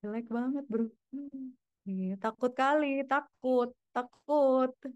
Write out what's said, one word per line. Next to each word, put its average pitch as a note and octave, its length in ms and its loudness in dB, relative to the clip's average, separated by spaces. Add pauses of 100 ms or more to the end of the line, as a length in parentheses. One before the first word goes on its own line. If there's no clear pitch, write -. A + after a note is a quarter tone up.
Jelek A3+ 240 -6
banget, C4 400 -4
bro. A3+ 240 -2 (240)
Hmm. C4+ 400 -12 (320)
Iya, F#3+ 320 -4
takut A3 360 -2
kali, C#4 520 2
takut, B3+ 680 0 (200)
takut. C4 800 2 (220)